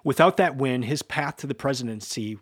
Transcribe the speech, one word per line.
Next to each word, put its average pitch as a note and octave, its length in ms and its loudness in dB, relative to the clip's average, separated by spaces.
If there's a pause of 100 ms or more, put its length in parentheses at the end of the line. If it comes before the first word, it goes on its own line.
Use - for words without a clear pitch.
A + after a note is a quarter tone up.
Without E3 320 6
that E3+ 180 2
win, B2+ 280 0
his C3+ 180 -4
path D3+ 360 -6
to C#3+ 100 -8
the C#3 60 -6
presidency A2 880 -6